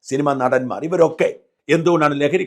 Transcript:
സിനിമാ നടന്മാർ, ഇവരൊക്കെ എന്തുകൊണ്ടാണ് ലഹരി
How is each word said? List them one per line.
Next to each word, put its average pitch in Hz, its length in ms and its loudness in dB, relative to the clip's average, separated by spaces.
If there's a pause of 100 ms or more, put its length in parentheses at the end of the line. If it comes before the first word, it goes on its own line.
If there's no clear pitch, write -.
(100)
സിനിമാ 139 240 0 (100)
നടന്മാർ, 127 440 -2
ഇവരൊക്കെ 180 420 0 (460)
എന്തുകൊണ്ടാണ് 156 460 2
ലഹരി 160 240 0